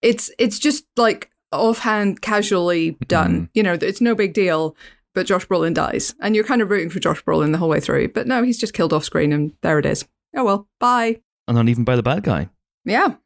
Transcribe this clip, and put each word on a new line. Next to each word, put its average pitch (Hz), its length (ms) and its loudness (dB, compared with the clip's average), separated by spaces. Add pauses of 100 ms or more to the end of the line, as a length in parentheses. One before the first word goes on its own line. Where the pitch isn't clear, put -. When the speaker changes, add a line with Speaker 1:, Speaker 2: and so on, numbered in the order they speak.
Speaker 1:
it's, 233 360 0
it's 220 200 0
just, 294 260 -2 (120)
like, 226 340 0 (220)
offhand, 214 680 0
casually 180 720 0 (140)
done. 170 360 2
Speaker 2:
Mm. - 120 -8
Speaker 1:
You 220 80 4
know, 185 180 2
it's - 200 -2
no 233 140 4
big 196 180 -2
deal, 160 420 0 (400)
but 180 120 -2
Josh 180 200 0
Brolin 170 280 0
dies. - 460 -2
And 214 140 -2
you're 214 100 2
kind 240 180 0
of 190 80 -2
rooting 180 200 -2
for 175 100 -6
Josh 156 240 -2
Brolin 156 280 0
the 160 60 0
whole 170 100 0
way 151 120 2
through. 139 280 0
But - 180 -4
no, 247 160 0
he's 240 160 0
just 214 140 -4
killed 165 220 0
off 151 100 0
screen 151 280 0
and 151 200 -2 (100)
there 160 160 2
it 143 80 0
is. - 200 -4 (300)
Oh 262 80 -2
well, 202 240 0 (100)
bye. 233 420 0 (280)
Speaker 3:
And 120 80 2
not 117 120 4
even 120 160 2
by 127 120 2
the 117 80 2
bad 143 180 0
guy. 80 260 -2 (360)
Speaker 1:
Yeah. 339 300 0 (120)